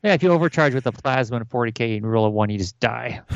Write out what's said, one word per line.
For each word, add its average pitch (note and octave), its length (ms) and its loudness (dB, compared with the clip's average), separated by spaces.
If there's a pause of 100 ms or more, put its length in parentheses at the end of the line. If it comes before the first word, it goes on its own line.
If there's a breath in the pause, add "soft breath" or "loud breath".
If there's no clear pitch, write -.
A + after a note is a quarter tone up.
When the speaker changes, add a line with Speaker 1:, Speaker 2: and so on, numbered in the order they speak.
Speaker 1:
yeah, G#3 120 4
if D3 80 0
you F3+ 80 4
overcharge D#3+ 440 2
with C3 100 -2
the A#2+ 80 0
plasma B2+ 460 -2
and A#2 120 -8
forty A#2+ 220 -2
K A2+ 240 -2
and G#2+ 80 -6
you A2 60 -4
roll A2+ 160 2
a G#2+ 40 2
one, G#2+ 200 0
you G#2 80 -4
just F#2+ 220 -6
die. A#2 460 -4
Speaker 2:
<laughs> - 100 -12